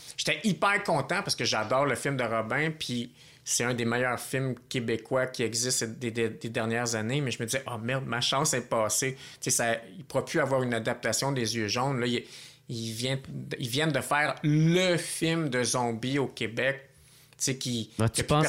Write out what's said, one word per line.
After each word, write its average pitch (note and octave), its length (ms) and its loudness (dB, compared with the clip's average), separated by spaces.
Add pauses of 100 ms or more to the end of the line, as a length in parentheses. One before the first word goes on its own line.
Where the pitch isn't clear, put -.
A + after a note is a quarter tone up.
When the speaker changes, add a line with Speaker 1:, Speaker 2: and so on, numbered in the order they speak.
(160)
Speaker 1:
J'étais D#3 280 -2
hyper G3+ 400 2
content F3 400 0
parce - 120 -2
que B2+ 100 -2
j'adore A#2+ 420 2
le C3 80 2
film C#3 220 -2
de B2 60 2
Robin, A2+ 540 0
puis A#2+ 340 -4 (320)
c'est - 200 0
un B2 100 2
des A#2 120 0
meilleurs A#2+ 340 2
films C3 340 -2 (140)
québécois B2 580 0
qui B2+ 160 -4
existe A#2 440 0
des, A#2 260 -4
des, A2+ 180 0
des A2+ 200 -8
dernières A#2 460 0
années, A2+ 240 0
mais C3+ 120 -2
je A#2 100 -6
me A2+ 60 -2
disais, « B2+ 200 -2
Oh A#2+ 120 -4
merde, C3 260 -2
ma A#2+ 160 -2
chance C#3+ 320 2
est B2 160 -2
passée. » B2 460 0 (260)
Tu - 80 -2
sais, - 20 2
ça, A#2 240 2 (220)
il D#3 60 -14
pourra B2+ 220 0
plus - 140 0
avoir C3+ 220 4
une B2 120 0
adaptation A#2 580 0
des A#2 240 0
Yeux A2 120 0
jaunes. B2 320 0
Là, A#2+ 60 0
il, A#2+ 180 0 (440)
il A2+ 240 -6
vient, B2+ 260 -2 (400)
ils B2 120 -4
viennent D3+ 220 0
de C3 100 0
faire D3 420 2
le E3 540 4
film E3 520 0
de B2 140 2
zombies A#2+ 560 0
au B2+ 80 2
Québec. A#2+ 540 -2 (500)
Tu - 140 -6
sais, C3+ 120 0
qui, A#2 400 -4
Speaker 2:
Ben, A2+ 120 4
tu - 120 0
Speaker 1:
que - 60 -4
Speaker 2:
penses D3+ 220 4